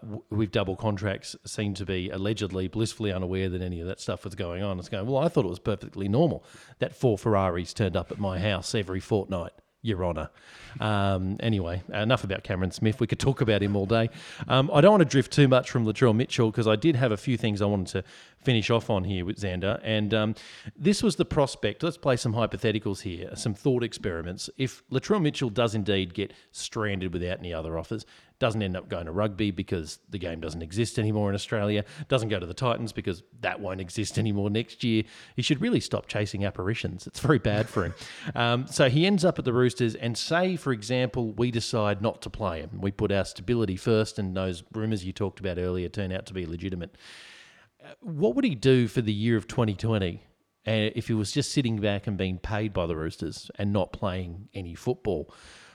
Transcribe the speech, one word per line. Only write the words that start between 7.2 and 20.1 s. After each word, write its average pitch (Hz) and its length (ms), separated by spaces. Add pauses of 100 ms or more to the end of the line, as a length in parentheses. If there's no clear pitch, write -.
turned 95 240
up 87 140
at - 80
my 95 180
house 92 380
every 95 240
fortnight, 95 540 (280)
Your 98 240
Honour." 82 240 (500)
Um, 98 600
anyway, 92 420 (120)
enough 107 300
about 98 200
Cameron 92 280
Smith. - 280
We 113 80
could - 120
talk - 220
about 110 220
him 101 120
all 98 100
day. 113 240 (380)
Um, 135 260
I 147 80
don't 190 100
want 214 100
to 160 40
drift 131 280
too 147 140
much 127 220
from 120 160
Latrell 107 300
Mitchell 113 360
'cause 110 160
I 110 80
did 147 200
have 123 160
a 104 60
few 120 200
things 104 240
I 104 40
wanted 101 220
to 95 160 (340)
finish 113 320
off 117 200
on 101 140
here 92 220
with - 120
Xander. 95 460
And, 107 300